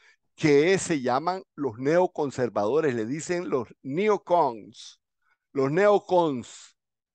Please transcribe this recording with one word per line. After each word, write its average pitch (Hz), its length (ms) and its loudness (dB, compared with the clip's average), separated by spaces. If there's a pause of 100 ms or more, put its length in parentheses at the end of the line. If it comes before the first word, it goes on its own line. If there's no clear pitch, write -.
(360)
que 160 440 4
se 156 220 -4
llaman 156 420 -2 (120)
los 127 240 -8
neoconservadores, 135 1160 0
le 110 100 -4
dicen 165 440 -6
los 131 180 -2 (160)
neocons, 147 1160 -2 (540)
los 135 180 0
neocons, 175 1080 0 (380)